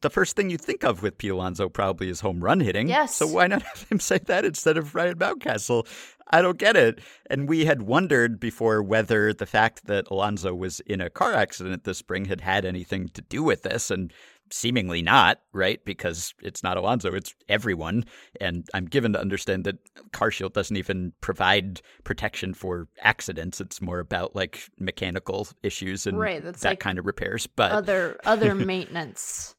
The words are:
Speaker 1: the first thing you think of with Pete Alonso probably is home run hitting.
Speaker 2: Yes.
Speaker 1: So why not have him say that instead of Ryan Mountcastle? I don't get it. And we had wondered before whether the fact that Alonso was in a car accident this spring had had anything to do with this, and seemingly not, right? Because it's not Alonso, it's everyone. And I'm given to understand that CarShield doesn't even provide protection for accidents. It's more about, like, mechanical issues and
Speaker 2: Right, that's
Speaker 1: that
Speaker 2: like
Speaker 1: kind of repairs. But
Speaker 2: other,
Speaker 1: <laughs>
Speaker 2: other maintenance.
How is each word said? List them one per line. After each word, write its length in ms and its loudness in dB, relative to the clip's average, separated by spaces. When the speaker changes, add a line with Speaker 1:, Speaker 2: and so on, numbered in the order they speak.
Speaker 1:
the 80 0
first 260 2
thing 140 0
you 80 -2
think 260 -4
of 200 0
with 160 -2
Pete 120 -2
Alonso 380 -2
probably 400 -2
is 120 -6
home 220 -2
run 180 4
hitting. 260 2
Speaker 2:
Yes. 280 2
Speaker 1:
So 120 2
why 180 4
not 160 0
have 280 -16
him 100 2
say 260 0
that 200 2
instead 320 2
of 180 -4
Ryan 240 0
Mountcastle? 680 -2
I 100 8
don't 160 2
get 180 4
it. 240 6
And 180 -2
we 180 4
had 180 2
wondered 560 4
before 420 2
whether 520 2
the 120 -6
fact 400 2
that 240 -2
Alonso 460 -2
was 240 -8
in 220 -4
a 100 -4
car 240 0
accident 480 -2
this 160 -6
spring 260 -6
had 160 -4
had 240 0
anything 440 -6
to 120 -16
do 220 -6
with 200 2
this, 280 -4
and 200 -2
seemingly 500 0
not, 380 6
right? 320 0
Because 540 -6
it's 220 -12
not 160 0
Alonso, 380 0
it's 180 -8
everyone. 560 0
And 360 -4
I'm 100 -2
given 280 2
to 60 0
understand 440 -2
that 140 -4
CarShield 420 -2
doesn't 240 -2
even 420 -4
provide 640 0
protection 500 -4
for 340 -8
accidents. 580 0
It's 220 -12
more 180 -4
about, 360 -6
like, 340 -6
mechanical 680 -6
issues 420 -6
and 140 -2
Speaker 2:
Right, 240 -4
that's 180 -12
Speaker 1:
that 80 0
Speaker 2:
like 100 0
Speaker 1:
kind 200 -4
of 80 -4
repairs. 400 -4
But 240 2
Speaker 2:
other, 500 0
Speaker 1:
<laughs> 40 -18
Speaker 2:
other 280 4
maintenance. 1040 -6